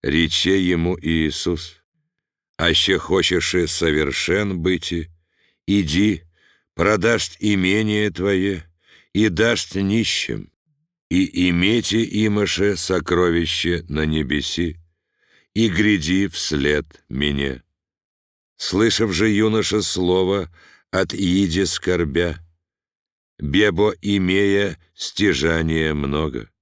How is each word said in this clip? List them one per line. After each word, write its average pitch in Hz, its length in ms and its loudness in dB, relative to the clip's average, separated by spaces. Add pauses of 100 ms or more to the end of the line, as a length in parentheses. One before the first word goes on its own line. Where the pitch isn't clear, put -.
Рече 85 580 0
ему 87 400 0
Иисус: 82 760 -2 (800)
"Аще 85 400 2
хочешь - 560 0
и 87 140 2
совершен 85 920 -2
быть, 85 500 -4 (580)
иди, 95 560 2 (500)
продашь 104 680 0
имение 104 720 0
твое, 95 560 -2 (480)
и 107 160 2
дашь 107 460 0
нищим, 98 760 -2 (580)
и 90 400 0
имейте 107 540 2 (220)
имаше 101 520 0
сокровище 85 1120 0
на 76 160 -2
небеси, 78 760 -2 (760)
и 110 160 2
гряди 95 580 2
вслед 73 840 -2
мне". 69 520 -2 (960)
Слышав 107 560 0
же 104 160 2
юноша 107 520 2
слово 92 680 0 (420)
от 95 220 -2
иде 92 520 0
скорбя, 85 720 -2 (1000)
бебо 98 640 2
имея 98 800 2 (160)
стяжание 80 960 0
много. 71 560 -4 (120)